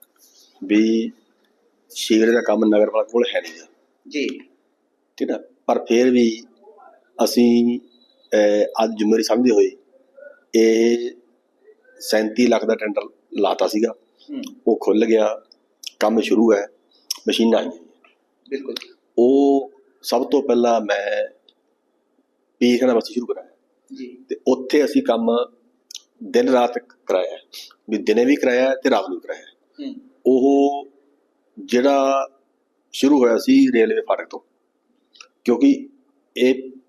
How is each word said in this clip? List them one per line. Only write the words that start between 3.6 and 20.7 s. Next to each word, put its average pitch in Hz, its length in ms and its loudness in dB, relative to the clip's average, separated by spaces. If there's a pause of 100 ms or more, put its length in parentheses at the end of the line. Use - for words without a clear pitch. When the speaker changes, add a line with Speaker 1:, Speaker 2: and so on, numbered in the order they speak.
Speaker 2:
ਜੀ। 139 200 -6 (880)
Speaker 1:
ਠੀਕ 135 140 -4
ਹੈ, 107 80 -6 (260)
ਪਰ 120 140 -2
ਫਿਰ 123 300 2
ਵੀ 120 340 0 (800)
ਅਸੀਂ, 120 560 2
ਅਹ, - 1040 -2
ਅੱਜ 113 140 0
ਜ਼ਿੰਮੇਵਾਰੀ 110 260 0
ਸਮਝਦੇ 120 280 0
ਹੋਏ 98 200 4 (840)
ਇਹ 113 560 2 (880)
ਸੈਂਤੀ 110 480 0
ਲੱਖ 110 180 0
ਦਾ 110 100 0
ਟੈਂਡਰ 104 260 -6 (320)
ਲਾਤਾ 98 340 0
ਸੀਗਾ। 110 260 -2 (380)
Speaker 2:
ਹੂੰ। 131 100 -12 (260)
Speaker 1:
ਉਹ 110 140 2
ਖੁੱਲ੍ਹ 107 240 0
ਗਿਆ, 110 360 0 (580)
ਕੰਮ 107 220 0
ਸ਼ੁਰੂ 110 320 2
ਹੈ, 101 140 -2 (600)
ਮਸ਼ੀਨਾਂ 113 320 2
ਆਈਆਂ। 87 240 -8 (680)
Speaker 2:
ਬਿਲਕੁਲ। 131 260 -10 (420)
Speaker 1:
ਉਹ 139 540 2 (300)
ਸਭ 123 240 -2
ਤੋਂ 139 160 0
ਪਹਿਲਾਂ 120 400 0